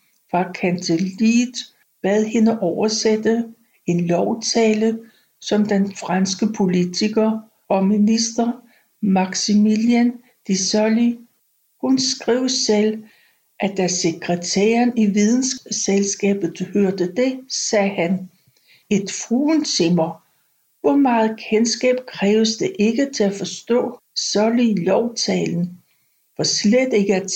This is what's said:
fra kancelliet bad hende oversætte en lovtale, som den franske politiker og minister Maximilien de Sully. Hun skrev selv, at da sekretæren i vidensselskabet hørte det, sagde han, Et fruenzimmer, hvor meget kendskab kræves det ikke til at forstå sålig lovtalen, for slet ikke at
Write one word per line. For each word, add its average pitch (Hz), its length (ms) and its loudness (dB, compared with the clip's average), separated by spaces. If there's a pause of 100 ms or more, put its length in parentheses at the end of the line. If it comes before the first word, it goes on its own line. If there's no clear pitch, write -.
(320)
fra 180 200 -2
kancelliet 190 1040 0 (460)
bad 208 240 2
hende 220 340 2
oversætte 220 920 0 (320)
en 175 220 0
lovtale, 220 920 0 (400)
som 208 260 0
den 196 300 0
franske 190 520 -2 (100)
politiker 214 800 0 (280)
og 190 200 0
minister 226 640 0 (500)
Maximilien 214 1120 2 (340)
de 196 100 0
Sully. 220 580 2 (640)
Hun 262 180 2
skrev 247 500 0
selv, 214 540 0 (560)
at 190 180 -4
da 185 100 0
sekretæren 202 1080 0
i 220 80 4
vidensselskabet 202 1500 0 (140)
hørte 185 420 0
det, 262 240 0 (100)
sagde 202 400 -2
han, 185 400 -2 (600)
Et 190 220 0
fruenzimmer, 180 1080 0 (600)
hvor 285 140 2
meget 233 440 2 (100)
kendskab 240 460 2 (120)
kræves 220 480 2
det - 240 -4
ikke 233 340 2
til 214 100 0
at 196 120 0
forstå - 640 -4 (160)
sålig 220 640 0
lovtalen, 180 1040 -2 (540)
for 156 80 -4
slet 247 500 2
ikke 202 220 2
at 185 200 -4